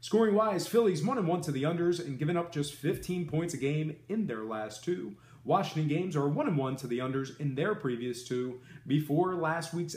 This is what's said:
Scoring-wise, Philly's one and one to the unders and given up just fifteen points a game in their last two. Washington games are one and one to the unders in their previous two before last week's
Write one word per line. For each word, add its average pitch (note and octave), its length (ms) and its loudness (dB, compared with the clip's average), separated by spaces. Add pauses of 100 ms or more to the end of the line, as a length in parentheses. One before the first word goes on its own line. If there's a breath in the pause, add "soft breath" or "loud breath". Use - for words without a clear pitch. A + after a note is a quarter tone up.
Scoring-wise, G#3+ 680 4
Philly's F#3+ 380 4
one B3 140 2
and F#3 100 2
one F3 140 2
to D3+ 100 -2
the C3 120 0
unders E3+ 380 2
and C3+ 160 -6
given D3+ 200 2
up E3+ 120 -2
just D3 220 -4
fifteen E3+ 540 -2
points E3 260 -2
a C3 60 -8
game D3+ 360 0 (140)
in G#3 180 0
their A2 180 -4
last A2 380 -6
two. - 340 -4 (300 loud breath)
Washington D#3 400 2
games D3+ 300 0
are C#3+ 100 4
one A3+ 220 2
and F3 80 2
one C3 180 0
to B2+ 120 -8
the A#2+ 140 -2
unders C3+ 380 -2
in C#3+ 160 -2
their F3+ 200 0
previous B2 520 -4
two B2+ 360 -4 (240 loud breath)
before D3+ 480 2
last E3 400 -2
week's E3+ 220 -2